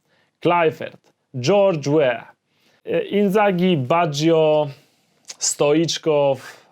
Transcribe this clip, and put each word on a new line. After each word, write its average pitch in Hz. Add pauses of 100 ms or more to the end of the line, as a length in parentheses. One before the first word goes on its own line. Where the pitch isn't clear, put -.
(400)
Kluivert, - (260)
George 170
Weah, 135 (500)
e, 165
Inzaghi, 196
Baggio, 151 (680)
Stoiczkow, 147